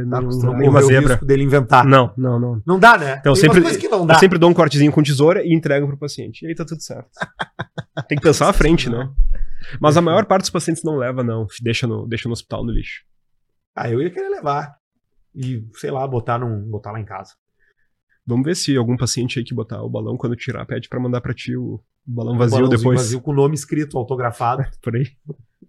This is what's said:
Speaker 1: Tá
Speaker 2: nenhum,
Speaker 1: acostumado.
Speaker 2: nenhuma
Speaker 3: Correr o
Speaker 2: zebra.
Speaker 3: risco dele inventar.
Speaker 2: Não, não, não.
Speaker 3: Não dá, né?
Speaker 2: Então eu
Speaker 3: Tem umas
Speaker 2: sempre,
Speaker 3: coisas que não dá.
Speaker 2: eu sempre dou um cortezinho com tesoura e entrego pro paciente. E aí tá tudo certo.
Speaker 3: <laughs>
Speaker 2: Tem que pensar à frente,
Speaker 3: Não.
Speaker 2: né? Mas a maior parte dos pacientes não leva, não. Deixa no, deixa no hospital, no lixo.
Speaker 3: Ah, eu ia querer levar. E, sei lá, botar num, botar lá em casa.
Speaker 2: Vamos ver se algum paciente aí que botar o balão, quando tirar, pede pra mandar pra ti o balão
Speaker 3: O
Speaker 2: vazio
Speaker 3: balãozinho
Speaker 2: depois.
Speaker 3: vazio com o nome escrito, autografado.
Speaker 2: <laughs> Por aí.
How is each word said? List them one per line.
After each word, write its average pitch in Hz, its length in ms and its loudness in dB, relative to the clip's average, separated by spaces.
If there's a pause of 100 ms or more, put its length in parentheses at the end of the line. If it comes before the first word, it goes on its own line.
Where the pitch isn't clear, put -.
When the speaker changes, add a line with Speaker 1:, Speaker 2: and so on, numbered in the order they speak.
Speaker 1:
Tá 123 80 -2
Speaker 2:
nenhum, 123 120 -2
Speaker 1:
acostumado. 123 300 -2
Speaker 2:
nenhuma 139 220 6
Speaker 3:
Correr 131 120 6
o - 40 8
Speaker 2:
zebra. 139 160 4
Speaker 3:
risco 120 120 0
dele 139 180 4
inventar. 131 420 4
Speaker 2:
Não, 135 320 6
não, 127 200 -2
não. 120 300 -4
Speaker 3:
Não 180 100 2
dá, 220 200 8
né? 139 200 -4
Speaker 2:
Então 143 140 2
eu 135 80 4
Speaker 3:
Tem - 60 6
umas - 100 6
Speaker 2:
sempre, 180 60 8
Speaker 3:
coisas 330 200 -2
que - 60 -4
não 185 180 0
dá. 160 100 6
Speaker 2:
eu 165 40 6
sempre 185 180 6
dou 170 120 6
um 175 40 4
cortezinho 151 380 2
com 151 100 2
tesoura 147 400 2
e 165 120 0
entrego 147 340 0
pro 139 100 -8
paciente. 127 460 -12
E 160 60 -10
aí 165 60 -8
tá 160 100 -8
tudo 156 160 -12
certo. - 340 -16
Speaker 3:
<laughs> - 960 -14
Speaker 2:
Tem 147 80 -2
que 139 60 -4
pensar 156 260 4
à 202 40 2
frente, 160 360 2
Speaker 3:
Não. 117 160 -4
Speaker 2:
né? 135 40 -10 (720)
Mas 151 160 2
a 170 60 4
maior 175 240 0
parte 190 160 0
dos - 80 -8
pacientes 165 340 -6
não 156 140 -4
leva, 127 260 -4
não. 113 240 -4 (140)
Deixa 117 260 -4
no, 107 180 -6
deixa 117 220 -8
no 117 60 -6
hospital, 113 320 -10
no 117 80 -4
lixo. - 300 -6 (720)
Speaker 3:
Ah, - 160 -8
eu 117 120 -2
ia 175 100 -4
querer 381 160 -8
levar. 151 480 -6 (580)
E, 127 320 -8 (100)
sei 143 160 -10
lá, 139 140 -6
botar 123 320 -4
num, 110 320 -8
botar 107 220 -12
lá 110 80 -10
em 107 60 -12
casa. 95 260 -16 (960)
Speaker 2:
Vamos 120 200 -2
ver 170 100 -4
se 143 200 -2
algum 123 220 0
paciente 120 420 -4
aí 117 60 -6
que - 80 -12
botar 110 280 -8
o 110 80 -10
balão, 110 280 -8
quando 120 180 -6
tirar, 117 300 -10
pede 117 240 -10
pra 120 100 -8
mandar 123 220 -4
pra - 120 -10
ti 120 220 -10
o 113 240 -10 (260)
balão 120 300 -6
Speaker 3:
O - 20 -2
Speaker 2:
vazio 120 200 2
Speaker 3:
balãozinho 127 220 2
Speaker 2:
depois. 123 220 2
Speaker 3:
vazio 123 200 -6
com 151 100 -6
o 143 40 -2
nome 139 200 2
escrito, 151 420 -6
autografado. 123 640 -4 (100)
Speaker 2:
<laughs> - 100 -20
Por 113 120 -4
aí. 123 120 -2 (600)